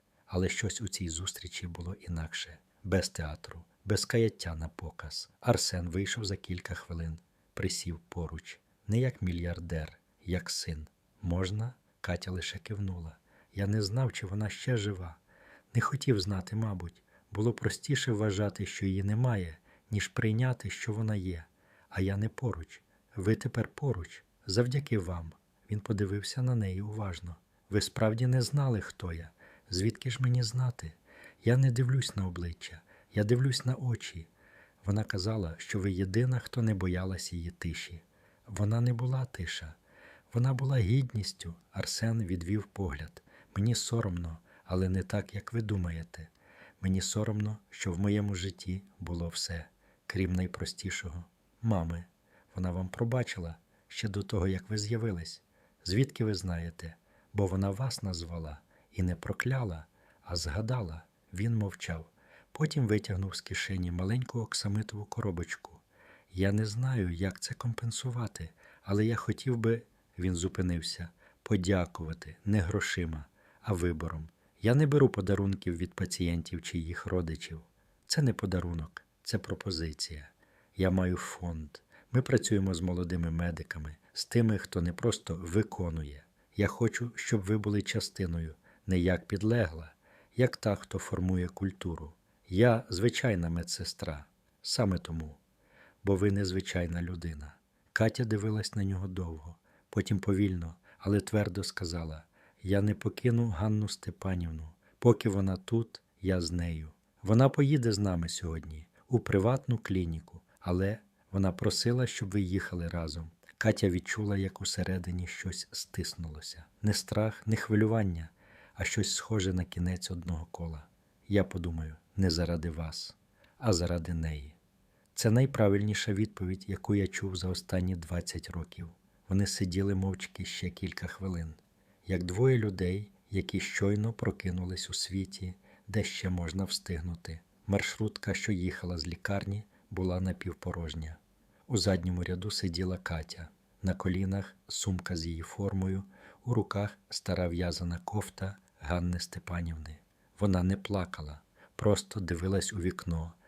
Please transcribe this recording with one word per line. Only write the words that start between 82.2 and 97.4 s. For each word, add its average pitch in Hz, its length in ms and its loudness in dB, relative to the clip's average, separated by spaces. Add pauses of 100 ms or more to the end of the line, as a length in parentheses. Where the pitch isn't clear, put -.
працюємо 98 520 2
з 82 80 -2
молодими 87 500 0
медиками, 80 640 -4 (180)
з - 120 -6
тими, 113 320 4
хто - 240 -2
не 85 120 0
просто - 420 0
виконує. 82 880 -2 (320)
Я 101 120 4
хочу, 120 480 0
щоб - 260 0
ви 101 160 2
були 104 240 2
частиною, 85 720 -2 (320)
не 92 120 4
як 87 280 4
підлегла, 95 640 0 (420)
як 123 220 4
та, 101 180 2
хто - 240 -6
формує 90 480 2
культуру. 87 640 -4 (340)
Я 113 420 6
звичайна 98 600 2
медсестра. 82 760 -6 (360)
Саме 101 360 2
тому. 80 400 -6 (680)
Бо 98 120 4
ви 101 160 6
незвичайна 92 680 0
людина". 82 540 -6 (380)